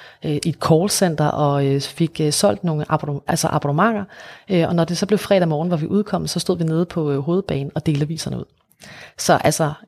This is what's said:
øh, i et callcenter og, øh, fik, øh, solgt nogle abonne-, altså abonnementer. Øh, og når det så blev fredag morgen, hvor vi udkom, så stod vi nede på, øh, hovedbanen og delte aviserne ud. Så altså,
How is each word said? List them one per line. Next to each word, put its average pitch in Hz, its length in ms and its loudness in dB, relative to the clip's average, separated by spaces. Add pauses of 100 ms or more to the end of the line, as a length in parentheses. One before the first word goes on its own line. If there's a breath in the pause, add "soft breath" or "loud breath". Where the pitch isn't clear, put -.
(260 loud breath)
øh, 156 60 -2
i 147 180 0
et 147 60 -2
callcenter 165 720 2
og, 143 380 2
øh, 139 160 2
fik, - 400 -4
øh, 151 120 2
solgt 202 300 2
nogle 156 280 -2
abonne-, 147 360 -2
altså 165 200 0
abonnementer. 175 560 0 (460 loud breath)
Øh, 175 180 4
og 170 80 0
når 170 80 4
det 170 140 -2
så - 80 -2
blev 208 140 2
fredag 185 280 2
morgen, 156 200 0
hvor 175 100 0
vi 151 100 -2
udkom, 190 400 -2
så 170 120 -4
stod 180 180 0
vi 170 60 -2
nede 160 220 2
på, 160 260 -2
øh, 139 80 0
hovedbanen 147 560 -2
og - 100 -4
delte 147 180 0
aviserne 151 360 -6
ud. - 60 -10 (720 loud breath)
Så - 160 2 (100)
altså, 151 280 0 (160)